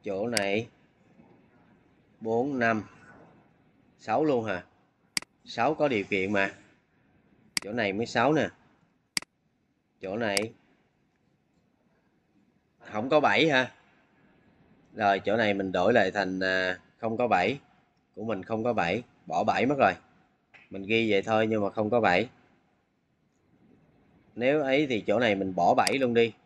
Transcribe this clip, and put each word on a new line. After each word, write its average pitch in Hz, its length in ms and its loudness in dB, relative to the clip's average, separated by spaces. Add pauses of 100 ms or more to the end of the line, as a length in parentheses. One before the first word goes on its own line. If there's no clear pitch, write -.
Chỗ 101 240 -6
này 107 420 -2 (1500)
bốn, 120 400 -2
năm. 113 240 0 (1120)
Sáu 120 260 -2
luôn 123 220 0
hả? 92 180 -4 (800)
Sáu 135 300 -2
có 151 120 0
điều 107 160 0
kiện 98 300 -2
mà. 98 200 0 (1080)
Chỗ 101 100 -12
này 107 220 -2
mới 110 120 -4
sáu 127 280 2
nè. 117 160 0 (1500)
Chỗ 95 160 -8
này 104 200 -2 (2500)
không 110 300 -8
có 151 100 4
bảy 127 300 4
ha. 127 220 2 (1200)
Rồi 101 320 2
chỗ 104 120 0
này 107 160 2
mình 95 180 -2
đổi 92 220 2
lại 95 180 4
thành, 95 280 -4
à, 92 400 -2 (180)
không 113 200 -6
có 120 100 -2
bảy. 107 320 0 (560)
Của 104 80 -14
mình 101 200 -6
không 110 200 -6
có 120 100 0
bảy. 101 300 -2 (220)
Bỏ 85 180 -2
bảy 98 220 2
mất 143 140 0
rồi. 98 140 4 (760)
Mình 98 140 -12
ghi 110 280 0
vậy 98 100 2
thôi 110 260 0
nhưng 110 160 0
mà 98 60 -2
không 107 200 -4
có 120 120 2
bảy. 95 280 2 (2000)
Nếu 139 280 0
ấy 135 240 2
thì 107 200 -2
chỗ 107 120 2
này 110 160 4
mình 95 200 -4
bỏ 90 220 4
bảy 113 200 2
luôn 123 160 0
đi. 117 200 4 (120)